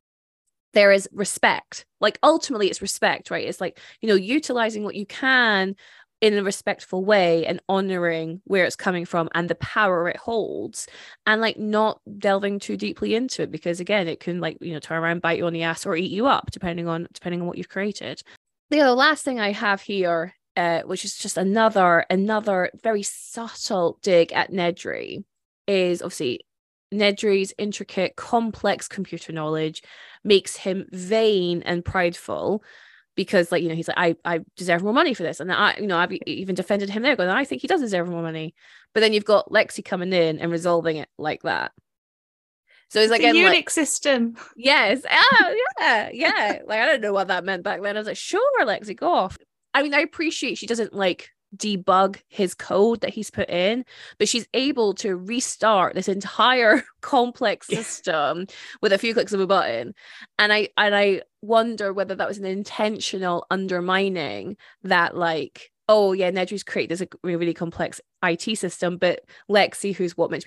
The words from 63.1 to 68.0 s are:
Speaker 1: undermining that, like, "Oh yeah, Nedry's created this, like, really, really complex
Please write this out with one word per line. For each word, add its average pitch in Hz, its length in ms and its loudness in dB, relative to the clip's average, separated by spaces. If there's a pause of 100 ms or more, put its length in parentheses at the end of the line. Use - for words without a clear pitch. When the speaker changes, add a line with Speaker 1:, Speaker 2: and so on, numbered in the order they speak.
Speaker 1:
undermining 185 1080 -2 (260)
that, 180 320 2
like, 165 560 -4 (160)
"Oh 208 240 6
yeah, 185 200 0
Nedry's 190 320 -4
created 151 280 -4
this, 175 80 -2
like, 175 240 -8
really, 170 140 -2
really 170 180 -2
complex - 440 -6 (220)